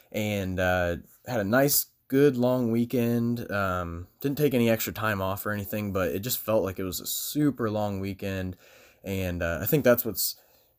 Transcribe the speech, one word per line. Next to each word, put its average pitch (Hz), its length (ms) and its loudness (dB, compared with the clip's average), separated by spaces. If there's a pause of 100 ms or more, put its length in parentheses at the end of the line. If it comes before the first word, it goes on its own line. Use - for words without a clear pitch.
(120)
and, 101 480 -2
uh, 90 360 2 (320)
had 123 140 -2
a - 20 0
nice, 135 420 2 (220)
good, 135 300 4
long 123 340 2
weekend. 117 800 0
Um, 90 560 -2 (120)
didn't 139 200 -2
take 139 160 4
any 120 120 4
extra 110 240 2
time 107 300 -2
off 95 240 -2
or 107 60 -2
anything, 104 420 -4
but 92 160 2
it 90 120 -2
just 123 180 -4
felt 107 240 2
like 95 160 -4
it 95 60 -4
was 90 140 -6
a - 60 -10
super 143 640 -2
long 104 300 -2
weekend, 95 580 -6 (460)
and, 92 400 -2
uh, 85 180 -2
I 107 60 -6
think 147 160 2
that's 120 200 4
what's, - 320 -4 (420)